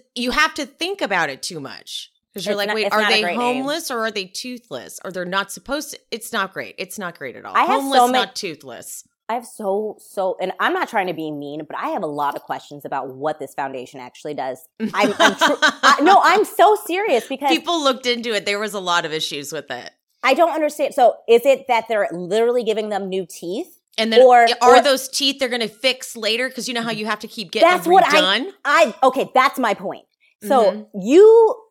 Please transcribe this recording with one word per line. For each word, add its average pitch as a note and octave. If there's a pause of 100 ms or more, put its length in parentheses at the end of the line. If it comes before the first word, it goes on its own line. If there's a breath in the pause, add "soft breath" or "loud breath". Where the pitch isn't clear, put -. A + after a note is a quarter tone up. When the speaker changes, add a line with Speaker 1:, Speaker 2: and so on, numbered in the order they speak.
(160)
Speaker 1:
you B3
have D#4
to D4
think F#4+
about F#3
it C3+
too E3
much. - (220)
'Cause F#3
you're G#3
Speaker 2:
It's G3+
Speaker 1:
like, G3+
Speaker 2:
not, G#3+
Speaker 1:
"Wait, G#3+
Speaker 2:
it's G#3
Speaker 1:
are G#3+
Speaker 2:
not G#3
a -
Speaker 1:
they G#3+
Speaker 2:
great F3
name. B3
Speaker 1:
homeless C#4+
or A#3
are A3+
they G3+
toothless? F#3
Or F#3+
they're F3+
not G3
supposed C#4+
to?" - (120)
It's A#3
not G3
great. A2+
It's F#3
not F3
great B2
at -
all. G2+
Speaker 2:
I A3+
have C4+
Speaker 1:
Homeless, C4+
Speaker 2:
so B3
many B3+
Speaker 1:
not -
toothless. C3+ (200)
Speaker 2:
I G#3+
have A#3+
so, G#3
so, F#3
and F#3
I'm A#3+
not F4+
trying G3+
to F3
be D#3
mean, D3
but D3
I B3
have B3
a D#3
lot C#3+
of -
questions C#3
about C#3
what D3+
this C3+
foundation C3
actually C#3
does. C3 (200)
I'm, G#3+ (260)
I'm D4
tr-, -
Speaker 1:
<laughs> C#4+
Speaker 2:
I, C#4
no, F#4
I'm F4+
so G4+ (100)
serious E4+
because C#4
Speaker 1:
People D#4+
looked C4
into A#3+
it. F#3+
There G3+
was G#3+
a G3+
lot F3
of D3+
issues D#3
with C#3+
it. A#2+ (320)
Speaker 2:
I C4
don't E4
understand. D4+
So A#3+ (120)
is A#3
it B3+
that A3+
they're G#3
literally A3
giving G#3+
them G3
new F#3
teeth? - (180)
Speaker 1:
And A3+
then A#3+
Speaker 2:
Or, B3 (160)
Speaker 1:
are B3
Speaker 2:
or A#3+
Speaker 1:
those C4
teeth C4+
they're B3+
gonna A#3
fix -
later? A3+
'Cause A#3+
you B3
know A#3
how A#3
you G#3+
have G#3+
to A3+
keep G3+
getting A3
Speaker 2:
That's F4+
Speaker 1:
them E4+
Speaker 2:
what F#4
Speaker 1:
redone? C#4+ (140)
Speaker 2:
I, D4
I, C4
okay, B3+
that's C4+
my A3+
point. F#3 (380)
So G#3+
Speaker 1:
Mm-hmm. G#3+
Speaker 2:
you, A4